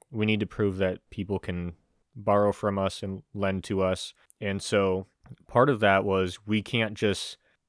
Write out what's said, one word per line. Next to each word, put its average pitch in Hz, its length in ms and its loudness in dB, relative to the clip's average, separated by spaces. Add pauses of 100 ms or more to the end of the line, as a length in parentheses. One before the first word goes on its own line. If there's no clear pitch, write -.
(120)
we 107 160 -2
need 107 120 2
to 104 60 -2
prove 98 320 -2
that 92 220 0 (100)
people 98 300 -4
can 87 340 -6 (420)
borrow 104 380 2
from 101 240 -2
us 95 240 -2
and 95 220 -8 (100)
lend 95 320 -2
to 95 160 -2
us. 92 320 -2 (260)
And 98 220 -4
so 95 460 0 (400)
part 127 220 4
of 123 100 0
that 98 260 4
was 95 400 0
we 104 160 0
can't 110 320 -2
just 101 440 -2 (320)